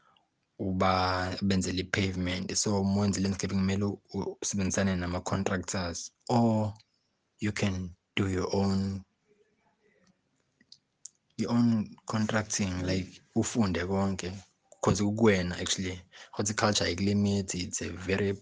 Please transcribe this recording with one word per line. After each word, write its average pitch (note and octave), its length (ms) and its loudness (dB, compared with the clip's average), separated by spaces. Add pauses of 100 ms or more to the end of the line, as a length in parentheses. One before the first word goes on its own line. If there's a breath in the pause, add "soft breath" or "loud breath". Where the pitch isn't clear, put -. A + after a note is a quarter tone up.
(600 soft breath)
uba-, F#2 840 0
benzele F#2 400 0
i-pavement. F#2 760 -2
So, G2+ 260 0
uma G2 200 2
wenza G2 180 2
i-landscaping, G2 380 -2
kumele G2 260 2
u-, G2+ 180 -2 (120)
u-, F#2+ 280 -6
usebenzisane G2 540 0
nama-contractors, F2+ 1160 -4 (180)
or A2 440 4 (680)
you G#2 120 0
can F#2+ 440 -2 (200)
do G2 140 0
your F#2+ 260 0
own, G2 480 2 (2250)
your G#2+ 140 -2
own A#2 440 4 (100)
contracting, G#2+ 800 -2
like F#2 380 -2 (140)
ufunde G2 520 0
konke, G2 440 -2 (500)
'cause G2+ 200 2
kuwena G2+ 580 4
actually, F2+ 420 -4 (300 loud breath)
horticulture G#2 540 0
ayikulimithi, G2 800 0
it's - 180 -8
a E2+ 80 -6
very F#2+ 520 -2